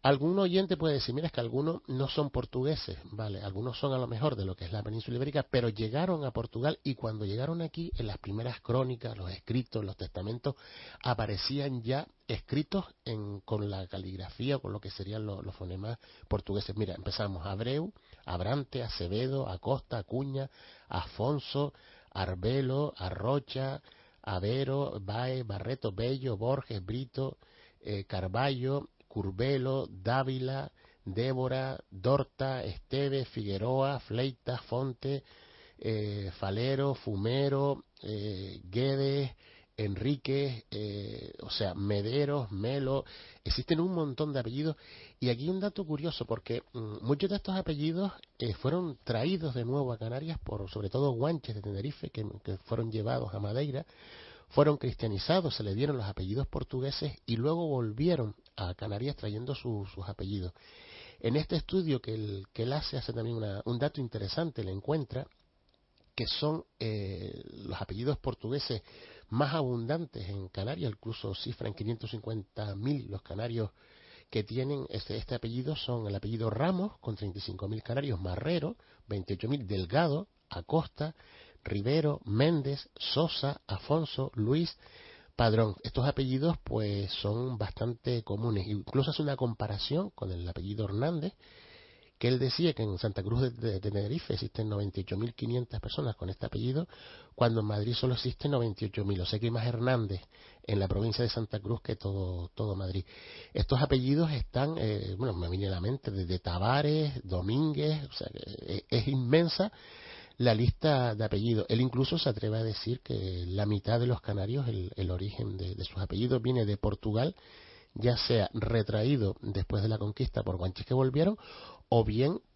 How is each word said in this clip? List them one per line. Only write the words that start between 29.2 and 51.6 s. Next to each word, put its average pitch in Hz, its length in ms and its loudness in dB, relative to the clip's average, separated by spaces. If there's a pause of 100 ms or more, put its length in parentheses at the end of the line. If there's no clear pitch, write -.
Dávila, 131 800 -2 (340)
Débora, 131 760 0 (120)
Dorta, 131 720 2
Esteve, 135 640 -2
Figueroa, 120 720 0
Fleitas, 123 640 -2
Fonte, 135 600 -2 (540)
eh, 104 640 -2
Falero, 131 560 2
Fumero, 135 880 2 (180)
eh, 101 600 -6
Guedes, 135 680 2 (460)
Enríquez, 127 960 0
eh, 101 680 -6
o 101 80 -10
sea, 95 240 0
Mederos, 107 800 0
Melo, 131 540 0 (380)
existen 156 360 2
un 185 140 2
montón 151 380 0
de 135 80 2
apellidos. 139 380 0 (420)
Y 123 100 2
aquí 127 200 0
un 190 100 2
dato 202 260 -2
curioso, 151 400 -2
porque, 113 380 -2 (100)
mm, 107 320 -6
muchos 143 240 4
de 202 60 0
estos 190 200 -2
apellidos, 170 560 0 (280)
eh, 120 140 0
fueron 156 500 0
traídos 147 500 0
de 120 120 0
nuevo 131 260 0
a 113 60 -4
Canarias 135 420 -4
por, 98 320 -4
sobre 101 180 -2
todo, 135 220 4
guanches 127 440 0
de 104 60 -6